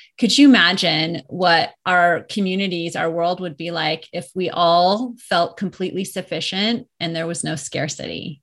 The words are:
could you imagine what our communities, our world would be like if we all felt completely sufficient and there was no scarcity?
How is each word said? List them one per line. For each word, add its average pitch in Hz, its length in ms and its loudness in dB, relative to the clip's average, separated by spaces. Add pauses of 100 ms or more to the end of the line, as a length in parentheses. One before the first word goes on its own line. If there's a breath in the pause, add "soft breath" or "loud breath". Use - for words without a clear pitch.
(180 loud breath)
could - 180 2
you 285 120 8
imagine 170 800 4
what 170 460 2 (120)
our 175 380 4
communities, 185 720 -4
our 165 160 -2
world 175 300 -2
would 170 160 -8
be 165 140 -8
like 160 420 -4
if - 200 -10
we 180 160 -4
all 180 680 2
felt - 380 -2
completely 185 480 -6
sufficient 190 840 -6 (140)
and 170 120 -6
there 165 140 -6
was 165 160 -6
no 151 140 -4
scarcity? - 840 -8